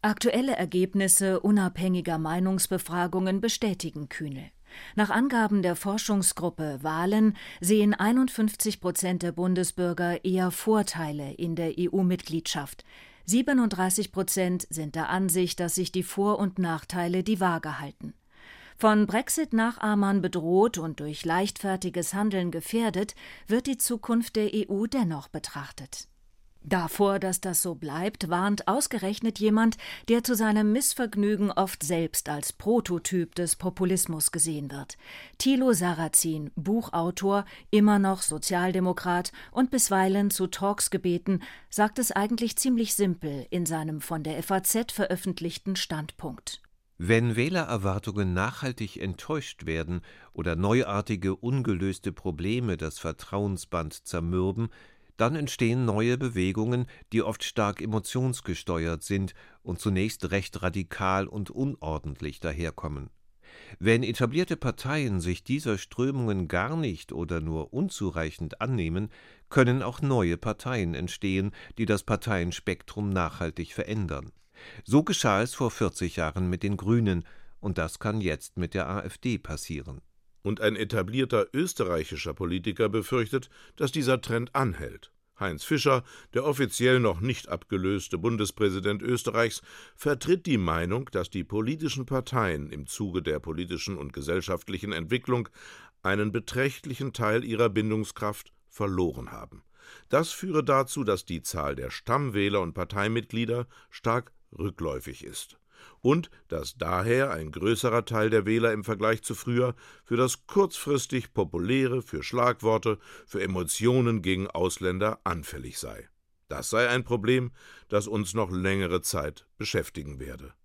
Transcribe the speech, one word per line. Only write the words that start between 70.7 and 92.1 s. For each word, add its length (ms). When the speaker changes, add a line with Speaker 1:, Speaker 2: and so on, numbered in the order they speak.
Speaker 2:
entstehen, 560
die 80
das 180
Parteienspektrum 1080
nachhaltig 640
verändern. 560
So 180
geschah 400
es 100
vor 200
vierzig 420
Jahren 340
mit 140
den 140
Grünen, 480
und 180
das 220
kann 220
jetzt 360
mit 160
der 160
A 120
F 180
D 180
passieren. 640
Speaker 3:
Und 180
ein 160
etablierter 760
österreichischer 800
Politiker 560
befürchtet, 600
dass 160
dieser 300
Trend 320
anhält. 580
Heinz 260
Fischer, 400
der 120
offiziell 560
noch 200
nicht 280
abgelöste 720
Bundespräsident 840
Österreichs, 600
vertritt 520
die 100
Meinung, 540
dass 180
die 160
politischen 640
Parteien 640